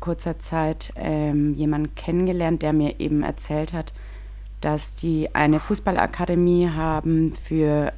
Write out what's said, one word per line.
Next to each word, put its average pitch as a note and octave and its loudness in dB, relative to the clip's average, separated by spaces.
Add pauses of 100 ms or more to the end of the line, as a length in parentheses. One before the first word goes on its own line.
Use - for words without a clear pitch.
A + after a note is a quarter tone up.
kurzer E3+ -4
Zeit, D#3+ -2
ähm, D3+ 0
jemanden D3+ 0
kennengelernt, E3+ 0
der D#3 2
mir D3 2
eben D3+ 2
erzählt D3+ -4
hat, E3 -6 (640)
dass D3+ -2
die D#3+ 0
eine D3+ 6
Fußballakademie F3 2
haben D#3+ 2 (100)
für, D3+ 2